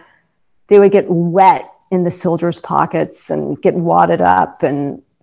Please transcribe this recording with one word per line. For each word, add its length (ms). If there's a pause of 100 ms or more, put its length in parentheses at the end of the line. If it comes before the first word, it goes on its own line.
(680)
they 100
would 140
get 180
wet 640 (160)
in 140
the 80
soldiers' 480
pockets 720
and 320
get 100
wadded 480
up, 400
and 400 (220)